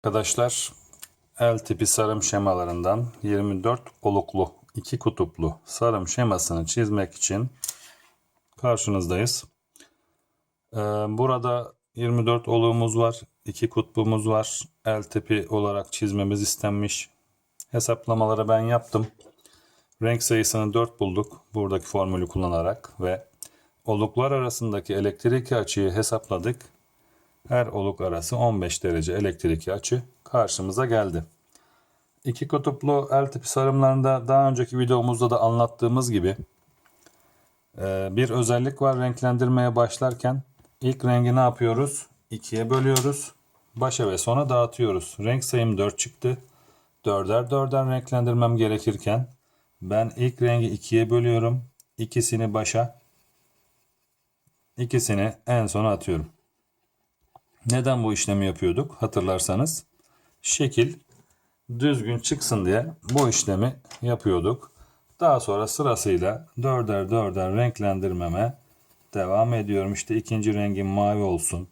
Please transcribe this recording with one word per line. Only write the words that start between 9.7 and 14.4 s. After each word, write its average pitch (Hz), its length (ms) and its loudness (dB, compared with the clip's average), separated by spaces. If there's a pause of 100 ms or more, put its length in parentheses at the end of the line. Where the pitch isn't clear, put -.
Ee, 113 40 -6 (300)
burada 123 680 -2 (220)
yirmi 117 300 0
dört 117 220 0
oluğumuz 113 500 2
var, 117 240 0 (240)
iki 113 240 -4
kutbumuz 110 580 0
var. 107 340 0 (260)